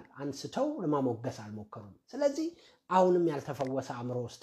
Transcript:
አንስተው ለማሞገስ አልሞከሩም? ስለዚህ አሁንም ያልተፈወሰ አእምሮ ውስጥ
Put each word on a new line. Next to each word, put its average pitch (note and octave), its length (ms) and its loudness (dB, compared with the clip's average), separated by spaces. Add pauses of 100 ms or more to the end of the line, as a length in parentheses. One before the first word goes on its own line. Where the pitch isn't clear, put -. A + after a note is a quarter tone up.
(160)
አንስተው C#3+ 520 -4 (100)
ለማሞገስ C3 600 0
አልሞከሩም? G#2+ 560 -12 (140)
ስለዚህ C#4+ 400 0 (420)
አሁንም F3+ 360 6
ያልተፈወሰ C3+ 640 -2
አእምሮ B2 300 -4
ውስጥ A#2 220 -10